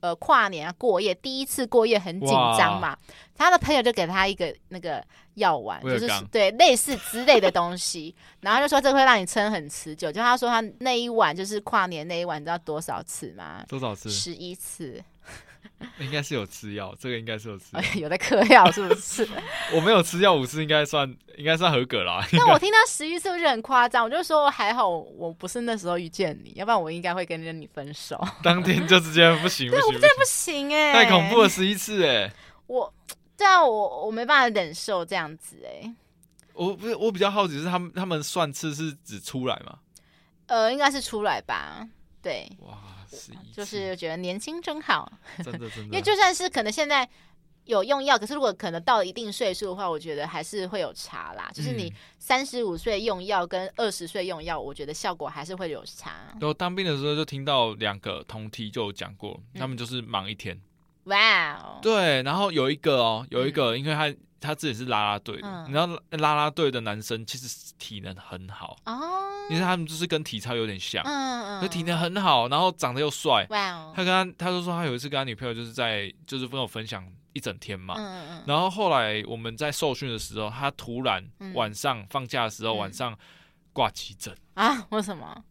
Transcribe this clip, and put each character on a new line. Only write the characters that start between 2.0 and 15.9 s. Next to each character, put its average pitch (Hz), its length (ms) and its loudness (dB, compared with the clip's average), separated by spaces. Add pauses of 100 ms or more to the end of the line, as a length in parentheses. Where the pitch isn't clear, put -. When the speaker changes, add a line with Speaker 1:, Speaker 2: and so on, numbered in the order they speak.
Speaker 1:
紧 139 100 0 (280)
张 101 240 4
嘛， 151 80 -2
Speaker 2:
哇。 143 100 -10 (380)
Speaker 1:
他 339 140 6
的 359 60 6
朋 294 160 2
友 269 80 4
就 240 120 2
给 185 140 0
他 190 200 2
一 196 60 0
个 175 200 -2 (160)
那 185 100 -12
个 160 240 -6 (320)
药 190 200 4
丸， 101 280 -6
Speaker 2:
威 131 100 -2
尔 117 60 0
刚。 233 100 -2
Speaker 1:
就 101 60 0
是， 98 100 -4
对， 202 260 2
类 262 240 8
似 254 220 -2
之 226 280 -8
类 262 140 8
的 185 120 4
东 175 260 0
西， 170 380 -8 (120)
<laughs> - 140 -20
然 202 120 0
后 254 60 6
就 285 80 2
说 277 140 4
这 269 100 6
会 277 120 6
让 247 160 6
你 185 60 -4
撑 208 260 0
很 156 180 -4
持 - 260 -12
久。 156 160 -4
就 185 80 -6
他 240 160 4
说 247 140 0
他 233 100 2 (200)
那 247 200 0
一 240 80 -4
晚， 214 280 2
就 190 100 -6
是 208 160 -6
跨 208 240 2
年 165 220 -8
那 175 120 -4
一 175 60 -4
晚， 156 160 -6
你 147 40 -12
知 160 40 -8
道 170 80 -2
多 160 240 -6
少 120 220 -8
次 - 300 -12
吗？ 87 340 -16
Speaker 2:
多 135 120 -8
少 120 160 -4
次？ 110 140 -14
Speaker 1:
十 101 240 -6
一 180 220 -14
次。 - 480 -14 (960)